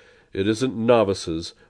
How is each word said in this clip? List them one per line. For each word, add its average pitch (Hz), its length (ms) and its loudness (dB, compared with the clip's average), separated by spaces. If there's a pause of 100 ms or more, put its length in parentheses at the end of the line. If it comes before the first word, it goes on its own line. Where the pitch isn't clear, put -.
(320)
It 98 160 -2
isn't 110 300 -2
novices, 101 760 0 (160)